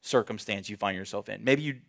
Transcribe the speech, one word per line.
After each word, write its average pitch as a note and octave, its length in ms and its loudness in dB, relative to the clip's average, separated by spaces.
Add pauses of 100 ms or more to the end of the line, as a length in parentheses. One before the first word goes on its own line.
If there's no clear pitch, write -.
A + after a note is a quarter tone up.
circumstance G#2+ 680 0
you G#2 80 -8
find G2 180 0
yourself G2 320 -6
in. G#2 160 -10
Maybe C#3 200 4
you, C#3+ 120 -4 (140)